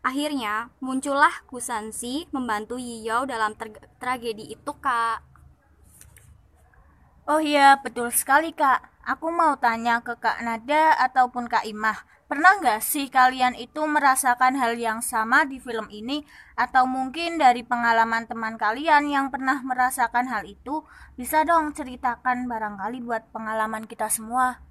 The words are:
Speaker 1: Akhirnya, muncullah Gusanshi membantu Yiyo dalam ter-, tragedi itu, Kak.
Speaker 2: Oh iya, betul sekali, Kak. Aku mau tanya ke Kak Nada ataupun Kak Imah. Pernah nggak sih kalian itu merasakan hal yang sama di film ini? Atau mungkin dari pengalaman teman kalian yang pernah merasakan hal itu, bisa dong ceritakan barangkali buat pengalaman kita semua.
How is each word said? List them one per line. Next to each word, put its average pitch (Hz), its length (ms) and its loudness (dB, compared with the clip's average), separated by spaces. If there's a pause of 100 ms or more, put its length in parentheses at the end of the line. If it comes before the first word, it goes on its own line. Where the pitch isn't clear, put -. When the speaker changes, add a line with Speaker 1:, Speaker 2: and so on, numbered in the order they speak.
Speaker 1:
Akhirnya, 254 640 -4 (160)
muncullah 277 480 2 (160)
Gusanshi 247 800 -8
membantu 233 480 -6
Yiyo 233 480 -6
dalam 220 320 -4
ter-, 220 400 -16
tragedi 233 560 -8
itu, 196 240 -12
Kak. 226 480 -2 (2000)
Speaker 2:
Oh 302 160 2
iya, 285 400 6
betul 240 320 -6
sekali, 302 400 2
Kak. - 480 0
Aku 320 320 -4
mau 330 240 2
tanya 233 480 0
ke 240 160 -8
Kak 226 240 -2
Nada 269 480 2 (160)
ataupun 247 400 0
Kak 226 160 0
Imah. 214 400 -4 (240)
Pernah 359 320 6
nggak 247 240 2
sih 277 240 -4
kalian 254 480 4
itu 247 240 -8
merasakan 262 800 2
hal 233 160 0
yang 226 240 -4
sama 240 480 2
di 269 80 -10
film 226 320 -8
ini? 226 320 -8 (320)
Atau 254 320 2
mungkin 269 560 -4
dari 247 240 4
pengalaman 226 640 0
teman 226 320 -8
kalian 294 480 2
yang 269 240 -2
pernah 269 320 -2
merasakan 254 640 0
hal 220 160 -6
itu, 269 400 -8 (320)
bisa 302 320 0
dong 311 240 2
ceritakan 247 720 -4
barangkali 220 560 -6
buat 233 320 -6
pengalaman 220 560 -6
kita 220 240 -6
semua. 247 480 -2 (100)